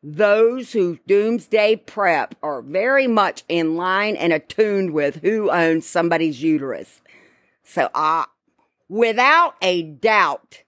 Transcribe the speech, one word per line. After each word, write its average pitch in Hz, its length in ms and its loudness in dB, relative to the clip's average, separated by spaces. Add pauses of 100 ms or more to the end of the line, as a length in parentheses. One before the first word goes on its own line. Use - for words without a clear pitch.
Those 214 680 0
who 175 360 -2
doomsday 214 680 2
prep 175 640 -2
are 143 200 -6
very 233 460 0
much 214 420 0
in 165 260 0
line 190 400 -2
and 170 160 -2
attuned 196 600 -2
with 147 320 -2
who 208 280 0
owns 165 340 0
somebody's 165 560 -2
uterus. 139 600 -4 (640)
So - 300 -4
I, 156 320 -2 (600)
without 247 760 2
a 180 220 0
doubt 160 840 -2